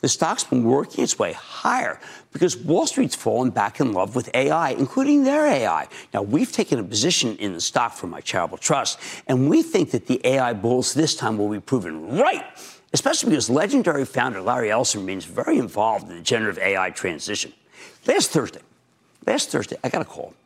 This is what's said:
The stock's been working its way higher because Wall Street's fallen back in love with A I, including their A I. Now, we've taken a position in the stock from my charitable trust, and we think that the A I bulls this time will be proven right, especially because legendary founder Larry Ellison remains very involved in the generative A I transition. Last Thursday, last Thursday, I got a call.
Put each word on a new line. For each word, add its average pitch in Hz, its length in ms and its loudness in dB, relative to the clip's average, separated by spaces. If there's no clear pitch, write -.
The 135 80 2
stock's 175 360 0
been 123 200 0
working 139 400 2
its - 140 -2
way 87 160 0
higher - 680 -4
because 175 240 0
Wall 170 300 2
Street's - 280 0
fallen 117 360 0
back 104 280 0
in 131 140 2
love 101 240 0
with - 160 -4
A 135 180 2
I, 156 200 2
including 269 540 2
their 294 220 4
A 139 200 2
I. 80 220 0
Now, 101 80 0
we've 131 280 0
taken 165 280 0
a 110 40 -2
position 113 540 0
in 98 160 -4
the 82 80 -8
stock 120 320 0
from - 160 -10
my 78 140 -12
charitable 90 360 -2
trust, 135 400 0
and 131 240 2
we 302 120 6
think 165 280 0
that - 160 -2
the 127 180 0
A 131 140 4
I 123 160 2
bulls 120 400 0
this 151 200 2
time 110 220 -2
will 104 140 0
be 104 100 -4
proven 90 560 -4
right, 302 280 2
especially - 360 0
because 135 200 2
legendary 165 560 2
founder 120 340 -2
Larry 113 300 0
Ellison 110 320 0
remains 95 240 -6
very 262 320 0
involved 107 500 0
in 85 80 -16
the 85 60 -16
generative 107 400 0
A 95 160 2
I 92 120 0
transition. 90 640 -6
Last 302 240 4
Thursday, - 300 -2
last - 240 0
Thursday, - 340 -4
I 123 60 -2
got - 100 0
a - 60 -4
call. - 260 -14